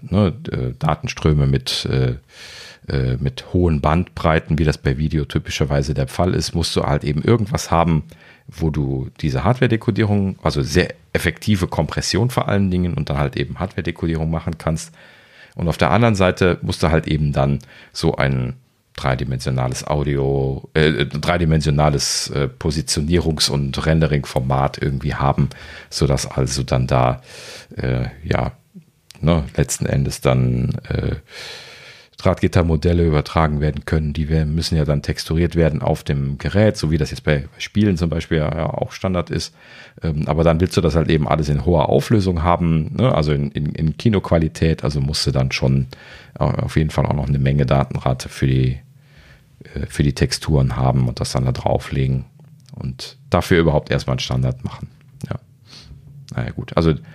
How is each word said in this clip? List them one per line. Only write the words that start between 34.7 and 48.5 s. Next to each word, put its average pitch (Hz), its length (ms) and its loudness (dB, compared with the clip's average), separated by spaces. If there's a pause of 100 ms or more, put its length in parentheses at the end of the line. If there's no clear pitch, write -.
ja 78 100 2
dann 73 160 0
texturiert 80 540 0
werden 80 260 2
auf - 220 -2
dem 71 340 -2
Gerät, 104 400 2
so 78 140 0
wie 80 80 2
das 73 100 0
jetzt - 140 -10
bei 73 340 0
Spielen 101 400 2
zum 85 140 0
Beispiel 85 260 -2
ja 80 320 -2
auch - 220 -4
Standard 90 400 -4
ist. - 240 -6 (480)
Ähm, 76 240 -2
aber 76 160 2
dann 82 160 4
willst 90 180 2
du 98 40 2
das 82 140 2
halt 78 140 2
eben 76 180 4
alles 76 220 0
in 71 160 0
hoher 82 240 4
Auflösung 95 540 2
haben, 82 520 2
ne? 117 200 2
Also 78 160 2
in, 71 180 0
in, 73 240 -4
in 78 240 -2
Kinoqualität. 82 840 2
Also 73 180 0
musst 71 240 -2
du 71 60 2
dann 65 200 2
schon 67 360 2 (500)
au-, 76 80 0
auf - 300 -2
jeden 78 160 2
Fall 71 160 0
auch - 80 0
noch 69 120 -2
eine 69 120 2
Menge 69 260 2
Datenrate 65 640 0
für - 160 -4
die, 65 320 2 (960)